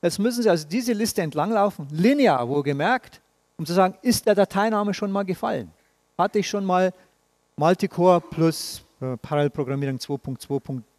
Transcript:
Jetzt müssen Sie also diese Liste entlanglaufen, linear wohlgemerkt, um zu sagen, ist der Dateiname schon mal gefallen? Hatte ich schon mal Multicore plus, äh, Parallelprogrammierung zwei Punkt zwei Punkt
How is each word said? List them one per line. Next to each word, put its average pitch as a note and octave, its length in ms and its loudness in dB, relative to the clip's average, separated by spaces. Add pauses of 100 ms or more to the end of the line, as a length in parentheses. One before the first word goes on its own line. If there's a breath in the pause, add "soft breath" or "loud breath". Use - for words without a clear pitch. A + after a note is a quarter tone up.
Jetzt F3 160 -2
müssen A#3+ 240 0
Sie A3 80 4
also D#3 180 0
diese A#3 240 -2
Liste G#3 300 -2
entlanglaufen, E3+ 680 -2
linear F3 580 2
wohlgemerkt, D3 720 -2 (360)
um D#3+ 80 -8
zu D3+ 80 -6
sagen, F#3 300 4
ist A#3+ 240 2
der G#3 80 4
Dateiname G#3 600 0
schon G3+ 160 -4
mal G3+ 140 -2
gefallen? F#3 460 -6 (480)
Hatte G3+ 200 2
ich G3 100 -2
schon G3+ 160 -4
mal F#3 280 2 (640 soft breath)
Multicore F3 640 4
plus, - 640 -4 (160)
äh, C3 160 -6
Parallelprogrammierung C#3 840 -2
zwei C#3+ 200 -8
Punkt - 240 -10
zwei C#3 160 -6
Punkt C3 260 -10 (140)